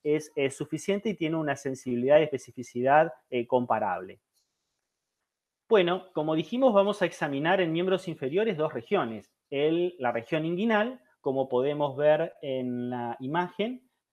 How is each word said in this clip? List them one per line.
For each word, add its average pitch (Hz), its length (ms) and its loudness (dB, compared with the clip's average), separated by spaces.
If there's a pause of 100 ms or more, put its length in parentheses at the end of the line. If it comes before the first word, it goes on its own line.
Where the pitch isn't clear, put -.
es, 151 340 -2
es 139 200 0
suficiente 196 540 -4
y 185 40 -4
tiene 165 220 -2
una 147 200 -2
sensibilidad 131 600 0
y 160 40 6
especificidad, 135 880 2 (160)
eh, 120 180 -2
comparable. 104 760 -2 (1500)
Bueno, 185 460 4
como 160 200 0
dijimos, 233 380 2
vamos 202 300 4
a - 20 2
examinar 160 560 0
en 165 120 0
miembros 180 360 0
inferiores 170 480 -2
dos 151 160 -2
regiones. 117 580 -4 (200)
El, 165 480 0
la 123 140 0
región 156 340 -2
inguinal, 214 560 0 (180)
como 135 300 -2
podemos 139 440 0
ver 151 460 2
en 123 480 -4
la 120 320 -6
imagen, 180 600 -4 (300)